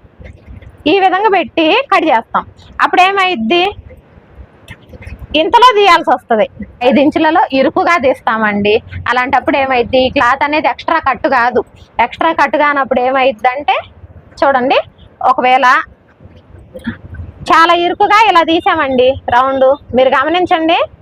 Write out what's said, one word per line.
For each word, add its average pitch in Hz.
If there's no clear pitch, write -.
ఈ 381
విధంగా 381
పెట్టి 339
కట్ 330
చేస్తాం. 233
అప్పుడు 370
ఏమైద్ది, 370
ఇంతలో 440
తీయాల్సి 349
వస్తది. 220
ఐదు 247
ఇంచులలో 311
ఇరుకుగా 330
తీస్తామండి. 220
అలాంటప్పుడు 247
ఏమైద్ది, 254
క్లాత్ 254
అనేది 302
ఎక్స్ట్రా 320
కట్ 277
కాదు. 247
ఎక్స్ట్రా 240
కట్ 294
కానప్పుడు 277
ఏమైద్దంటే, 262
చూడండి, 277
ఒకవేళ 262
చాలా 330
ఇరుకుగా 403
ఇలా 349
తీసామండి 285
రౌండ్, 262
మీరు 262
గమనించండి. 320